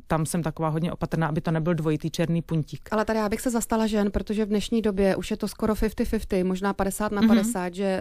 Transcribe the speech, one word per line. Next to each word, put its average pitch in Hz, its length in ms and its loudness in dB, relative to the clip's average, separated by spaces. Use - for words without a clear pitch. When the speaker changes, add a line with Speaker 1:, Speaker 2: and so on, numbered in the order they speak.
Speaker 1:
tam 160 180 2
jsem 165 180 -2
taková 160 260 -2
hodně 160 220 0
opatrná, 160 360 -2
aby 156 140 -2
to 170 100 -2
nebyl 160 220 0
dvojitý 156 360 0
černý 165 320 0
puntík. - 500 -4
Speaker 2:
Ale 214 140 2
tady 220 140 0
já 208 100 0
bych 220 120 -4
se 262 100 0
zastala 220 360 0
žen, 208 240 2
protože 208 340 -2
v 196 40 -4
dnešní 214 320 0
době 196 340 2
už - 160 -4
je 208 60 -4
to 214 100 -4
skoro 214 280 -2
fifty 226 300 0
fifty, 196 380 0
možná 185 300 0
padesát 202 380 -2
na 202 100 0
Speaker 1:
Mhm. 226 60 8
Speaker 2:
padesát, 214 480 4
že, 196 80 -4